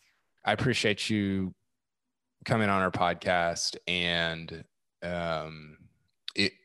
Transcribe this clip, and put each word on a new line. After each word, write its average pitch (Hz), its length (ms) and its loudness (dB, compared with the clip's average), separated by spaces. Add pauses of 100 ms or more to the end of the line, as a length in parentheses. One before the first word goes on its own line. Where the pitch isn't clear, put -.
(460)
I 104 60 2
appreciate 107 580 0
you 98 440 0 (920)
coming 110 240 2
on 98 120 4
our 92 100 2
podcast, 87 840 0 (100)
and, 82 800 -2 (360)
um, 80 760 -4 (560)
it, 98 200 2 (120)